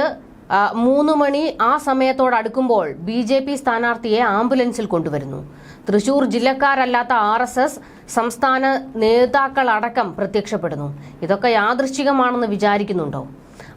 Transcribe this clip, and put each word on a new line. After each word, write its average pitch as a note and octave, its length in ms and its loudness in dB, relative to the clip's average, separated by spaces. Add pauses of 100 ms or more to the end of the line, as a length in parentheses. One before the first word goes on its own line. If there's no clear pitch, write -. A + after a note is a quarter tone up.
(520)
ആ, G3 240 2
മൂന്ന് C#4 380 2
മണി D4 480 0
ആ B3+ 160 2
സമയത്തോടടുക്കുമ്പോൾ B3+ 1120 0
ബി F#3+ 300 -4
ജെ B3+ 180 2
പി C#4 160 -4
സ്ഥാനാർത്ഥിയെ A#3 680 0
ആംബുലൻസിൽ A#3+ 640 0
കൊണ്ടുവരുന്നു. D3 680 -4 (360)
തൃശൂർ A#3 360 2
ജില്ലക്കാരല്ലാത്ത B3+ 880 0
ആർ A3 280 2
എസ് B3 180 -4
എസ് - 200 0 (300)
സംസ്ഥാന C4 720 0 (120)
നേതാക്കളടക്കം A#3+ 1200 2
പ്രത്യക്ഷപ്പെടുന്നു. F3+ 840 -4 (240)
ഇതൊക്കെ G3+ 260 0
യാദൃശ്ചികമാണെന്ന് B3 1000 0
വിചാരിക്കുന്നുണ്ടോ? G3 800 -2 (500)